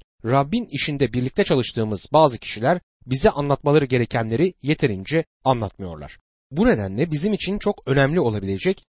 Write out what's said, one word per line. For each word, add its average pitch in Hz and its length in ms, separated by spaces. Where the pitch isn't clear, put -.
Rabbin 139 460
işinde 139 420
birlikte 127 300
çalıştığımız 113 720
bazı 147 240
kişiler 143 420
bize 135 240
anlatmaları 143 560
gerekenleri 120 760
yeterince 135 640
anlatmıyorlar. 95 760
Bu 175 160
nedenle 117 440
bizim 160 220
için 190 260
çok - 260
önemli 139 340
olabilecek 107 640